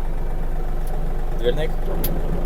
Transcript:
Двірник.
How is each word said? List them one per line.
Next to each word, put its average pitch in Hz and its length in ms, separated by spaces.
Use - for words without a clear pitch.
Двірник. 147 320